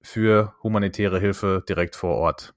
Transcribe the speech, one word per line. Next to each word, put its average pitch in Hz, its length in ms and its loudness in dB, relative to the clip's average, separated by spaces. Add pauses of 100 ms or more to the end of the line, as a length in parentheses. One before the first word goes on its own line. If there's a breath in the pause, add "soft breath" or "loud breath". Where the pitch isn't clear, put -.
für 110 500 2 (100)
humanitäre 101 560 0
Hilfe 95 480 0
direkt 87 300 -2
vor 87 200 -2
Ort - 400 -2